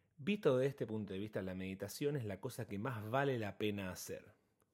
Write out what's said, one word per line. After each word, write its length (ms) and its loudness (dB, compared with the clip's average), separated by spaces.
Visto 380 4
de 100 6
este 200 0
punto 260 -2
de 60 -2
vista, 240 -2
la 120 -2
meditación 640 -2
es 80 -2
la 160 -4
cosa 260 -6
que 120 -4
más 320 -4
vale 280 2
la 200 -2
pena 320 0
hacer. 440 -8